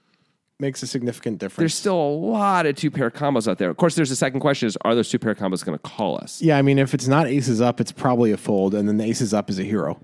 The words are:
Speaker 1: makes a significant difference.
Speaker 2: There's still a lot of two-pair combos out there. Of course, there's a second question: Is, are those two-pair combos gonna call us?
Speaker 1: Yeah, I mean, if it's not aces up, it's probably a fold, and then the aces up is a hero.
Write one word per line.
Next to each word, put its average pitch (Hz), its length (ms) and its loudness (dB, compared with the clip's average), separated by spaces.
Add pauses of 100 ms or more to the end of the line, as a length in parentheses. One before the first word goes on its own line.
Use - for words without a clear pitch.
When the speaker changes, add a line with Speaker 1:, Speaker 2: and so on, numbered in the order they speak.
(600)
Speaker 1:
makes 139 220 -6
a 135 60 -8
significant 120 500 -6
difference. 98 220 -8
Speaker 2:
There's 165 160 0
still 196 200 -2
a 151 140 0
lot 190 560 0
of 143 100 0
two-pair 135 360 -2
combos 135 360 0
out 92 120 -2
there. 92 100 0
Of 80 80 -4
course, 170 180 4
there's 156 140 2
a 135 60 -2
second 131 240 -2
question: 139 260 0
Is, 104 160 -2
are 117 140 2
those 117 140 2
two-pair 110 260 0
combos 95 280 -4
gonna 78 140 -4
call 90 400 -4
us? - 240 -12
Speaker 1:
Yeah, 151 160 6
I 139 60 4
mean, 139 160 6
if 135 160 2
it's 127 120 -4
not 143 200 4
aces 120 340 0
up, 120 180 2
it's 117 120 -2
probably 120 400 2
a 104 60 0
fold, 98 360 0
and 104 160 0
then 107 80 0
the 110 80 -2
aces 110 280 -2
up 104 180 -2
is 98 80 -4
a 101 40 -4
hero. 92 400 -4